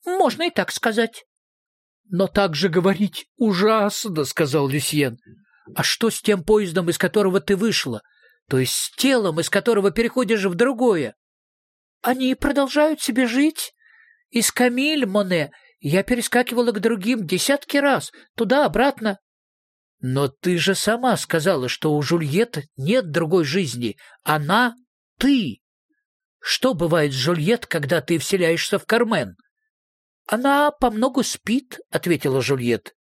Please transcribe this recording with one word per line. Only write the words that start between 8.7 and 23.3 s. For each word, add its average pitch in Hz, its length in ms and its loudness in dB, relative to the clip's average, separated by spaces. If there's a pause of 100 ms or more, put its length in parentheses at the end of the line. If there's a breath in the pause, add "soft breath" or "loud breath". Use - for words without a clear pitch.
с - 220 -4
телом, 214 440 0
из 160 100 -2
которого 202 420 2
переходишь 226 540 0
в 185 80 0
другое?» 220 600 0 (880)
«Они 262 340 0
продолжают 285 680 0
себе 254 240 0
жить. 277 480 -2 (560 soft breath)
Из 233 220 0
Камиль 254 560 0
Моне 185 440 0 (280 soft breath)
я 170 240 0
перескакивала 240 680 0
к 208 80 -2
другим 220 460 -2
десятки 269 520 0
раз, 277 340 0 (240 loud breath)
туда-обратно». 226 840 0 (800)
«Но 131 280 0
ты 175 320 -2
же 190 160 2
сама 233 420 0
сказала, 156 520 0
что 151 260 0
у 147 80 0
Жюльет 160 640 -2 (120)
нет 180 320 0
другой 160 360 0